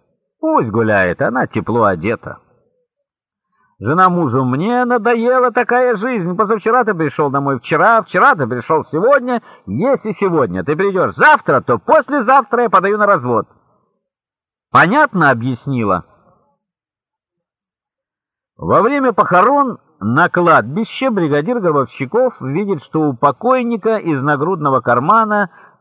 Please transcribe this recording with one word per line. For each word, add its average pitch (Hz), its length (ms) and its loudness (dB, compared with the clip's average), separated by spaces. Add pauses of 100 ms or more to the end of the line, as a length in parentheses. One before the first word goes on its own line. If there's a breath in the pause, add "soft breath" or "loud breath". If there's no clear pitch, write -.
(400)
«Пусть 311 300 0
гуляет, 104 520 0
она 175 260 -2
тепло 110 360 -2
одета». 98 540 -4 (1400)
Жена 165 300 2
мужу: 135 360 0
«Мне 202 400 -2
надоела 240 640 0
такая 247 460 0
жизнь. 185 400 -4
Позавчера 226 480 0
ты 208 80 -2
пришел 156 380 -2
домой, 139 280 -2
вчера, 202 420 2
вчера 240 340 2
ты 139 120 -4
пришел 123 380 -2
сегодня. 247 560 0 (240 loud breath)
Если 214 460 -2
сегодня 135 520 -2
ты 151 140 -2
придешь 180 380 -2
завтра, 165 440 2
то 117 200 -2
послезавтра 262 840 0
я 226 60 0
подаю 202 280 0
на 208 100 0
развод». 123 400 0 (1200)
Понятно 170 600 2
объяснила? 117 760 -2 (2500)
Во 139 260 0
время 262 300 0
похорон 214 680 2 (200)
на 131 300 0
кладбище 170 800 0
бригадир 175 500 -2
гробовщиков 156 800 -2
видит, 160 440 -4
что - 180 -4
у 147 120 0
покойника 226 840 0
из 151 240 -2
нагрудного 147 580 -2
кармана 202 680 0 (320 soft breath)